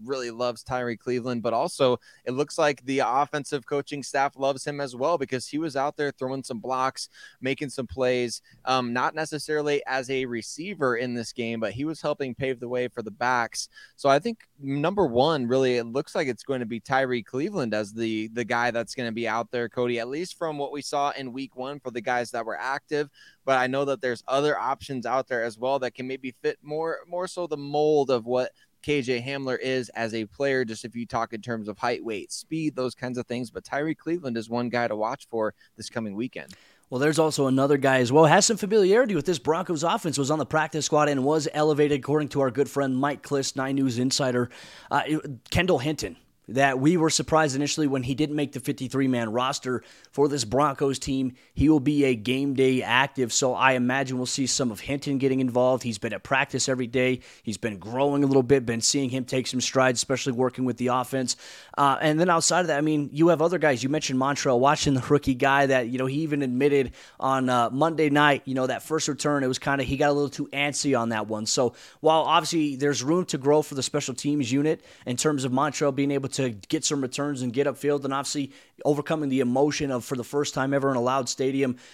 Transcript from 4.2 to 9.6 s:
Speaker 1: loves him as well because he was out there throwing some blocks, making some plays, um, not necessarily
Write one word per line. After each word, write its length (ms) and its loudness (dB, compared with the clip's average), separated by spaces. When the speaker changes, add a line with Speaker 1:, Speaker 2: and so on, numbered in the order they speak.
Speaker 1:
loves 280 -2
him 140 -6
as 160 -6
well 220 0
because 300 -4
he 100 -6
was 180 -4
out 220 -2
there 140 -2
throwing 320 -6
some 160 -8
blocks, 500 -4
making 280 -4
some 180 -8
plays, 540 0
um, 280 0
not 220 0
necessarily 680 -2